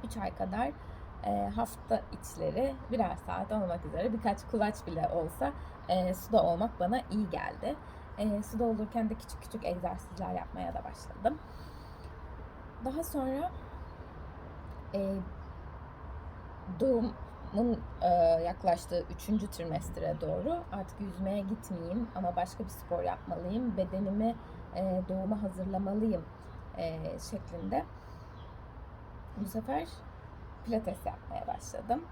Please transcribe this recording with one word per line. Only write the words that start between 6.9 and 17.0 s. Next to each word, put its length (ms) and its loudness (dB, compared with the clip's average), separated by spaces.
iyi 200 2
geldi. 460 -2
E, 240 4
suda 220 0
olurken 460 2
de 40 0
küçük 280 -8
küçük 220 -6
egzersizler 680 -2
yapmaya 420 -2
da 100 -4
başladım. 540 0
Daha 180 0
sonra, 480 0
e, 200 2
doğumun, 1000 4